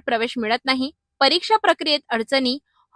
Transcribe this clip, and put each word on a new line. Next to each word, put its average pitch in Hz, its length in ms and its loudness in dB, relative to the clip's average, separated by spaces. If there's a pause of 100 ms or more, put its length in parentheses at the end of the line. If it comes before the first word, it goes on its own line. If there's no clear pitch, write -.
प्रवेश 233 320 -2
मिळत 226 280 -2
नाही, 262 260 -2 (280)
परीक्षा 330 380 2
प्रक्रियेत 320 420 0 (100)
अडचणी, 262 500 -2 (360)